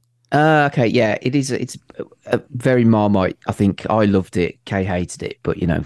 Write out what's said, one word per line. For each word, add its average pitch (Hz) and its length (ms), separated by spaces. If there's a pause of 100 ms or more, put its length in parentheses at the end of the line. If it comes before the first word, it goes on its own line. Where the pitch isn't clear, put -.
(320)
Uh, 151 400
okay, 123 160
yeah, 110 340
it 127 140
is. 135 160
It's - 260 (200)
a, - 80 (320)
a 123 40 (100)
very 123 340
Marmite. 104 520 (100)
I - 40
think 101 380
I 107 160
loved 98 320
it. - 260
Kay 98 220
hated 90 360
it, - 220
but, - 140
you 85 100
know, 82 180